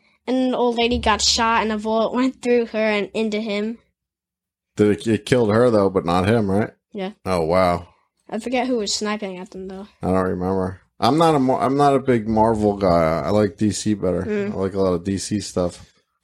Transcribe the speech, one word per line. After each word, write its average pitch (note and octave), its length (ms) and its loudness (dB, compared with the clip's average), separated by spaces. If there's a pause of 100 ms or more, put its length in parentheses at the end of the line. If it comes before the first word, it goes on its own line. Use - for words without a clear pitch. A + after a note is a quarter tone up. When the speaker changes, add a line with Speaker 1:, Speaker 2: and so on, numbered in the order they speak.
(280)
Speaker 1:
And B3+ 100 0
an B3+ 180 0
old A#3+ 220 0
lady A#3+ 220 0
got G#3 220 0
shot, A3+ 400 0
and G#3+ 100 -2
a G#3+ 60 -4
bullet A3 360 -2
went B3+ 280 -2
through A#3+ 260 0
her A3 100 -8
and G#3 360 -2
into G#3+ 280 -2
him. G#3+ 380 -6 (960)
Speaker 2:
Did G#2 140 4 (100)
it, - 80 -8
it A2 180 0
killed A#2 260 2
her, A#2+ 180 4
though, G#2 200 4
but F#2 160 -2
not F2+ 220 2
him, A2 220 2
right? G2 220 0 (220)
Speaker 1:
Yeah. F#3+ 180 -8 (140)
Speaker 2:
Oh, F#2 200 0
wow. F2 420 2 (420)
Speaker 1:
I G#3+ 100 -6
forget B3 280 -4
who B3+ 100 -2
was G3 160 -4
sniping G#3 440 -6
at F#3 140 -16
them, F#3 160 -14
though. F#3+ 200 -14 (140)
Speaker 2:
I F2+ 60 -4
don't F#2 80 2 (140)
remember. F#2 520 -4 (180)
I'm B2 180 2
not E3 180 4
a C#3+ 40 2
Mar-, C3 220 2
I'm C3 160 0
not C#3+ 180 4
a C3+ 40 4
big B2 280 0
Marvel A2 500 2
guy. E2+ 440 2
I C#2+ 100 -4
like G#2 260 2
D G#2+ 140 2
C G#2+ 220 -2
better. F#2 300 -2
Speaker 1:
Mm. G#2+ 300 -4
Speaker 2:
I - 20 -6
like F#2+ 180 -2
a G2 60 -4
lot F#2 140 2
of E2+ 100 -2
D G2 140 -2
C G#2 240 -4
stuff. - 500 -6 (320)